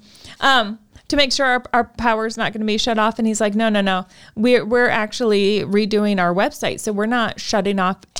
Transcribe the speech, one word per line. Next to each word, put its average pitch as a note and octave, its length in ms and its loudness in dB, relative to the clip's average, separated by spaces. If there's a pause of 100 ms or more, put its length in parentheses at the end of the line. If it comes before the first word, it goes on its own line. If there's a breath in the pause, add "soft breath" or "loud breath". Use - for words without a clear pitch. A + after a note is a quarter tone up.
(400 loud breath)
Um, A#3 400 0 (300 soft breath)
to D4+ 80 0
make C4+ 160 2
sure C#4 120 0
our, B3 180 0 (100)
our A#3+ 120 2
power's A3+ 520 -2
not G#3+ 160 -2
gonna G#3+ 120 -4
be G#3+ 120 0
shut A3 200 0
off. G#3+ 220 0
And A3+ 80 0
he's G#3+ 140 -2
like, G#3 140 0
"No, A3+ 120 2
no, G#3 140 2
no. F#3+ 240 0 (300 loud breath)
We're, A3+ 300 4
we're B3 240 2
actually G#3+ 760 0
redoing G#3 560 0
our F3 140 2
website. G3 460 -2
So G#3+ 140 -4
we're G3+ 140 -2
not A#3 340 -2
shutting G3+ 380 -2
off F#3 180 0 (220)